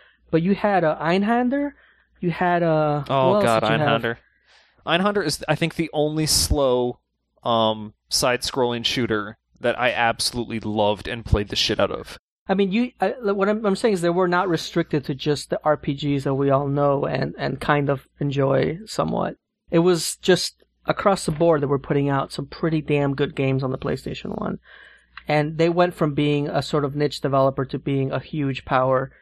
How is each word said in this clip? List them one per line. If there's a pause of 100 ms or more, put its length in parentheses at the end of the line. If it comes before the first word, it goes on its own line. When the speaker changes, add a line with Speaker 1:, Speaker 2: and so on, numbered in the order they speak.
(300)
Speaker 1:
but
you
had,
uh,
Einhander, (480)
you
had,
uh,
Speaker 2:
Oh,
Speaker 1:
what
else
Speaker 2:
God,
Speaker 1:
did
you
have?
Speaker 2:
Einhander. (720)
Einhander
is,
I
think,
the
only
slow, (420)
um, (140)
side-scrolling
shooter (220)
that
I
absolutely
loved
and
played
the
shit
out
of. (300)
Speaker 1:
I
mean,
you,
I,
what
I'm,
I'm
saying
is
they
were
not
restricted
to
just
the
R
P
Gs
that
we
all
know
and,
and
kind
of (100)
enjoy
somewhat. (340)
It
was
just (220)
across
the
board
that
we're
putting
out
some
pretty
damn
good
games
on
the
PlayStation
one. (680)
And
they
went
from
being
a
sort
of
niche
developer
to
being
a
huge
power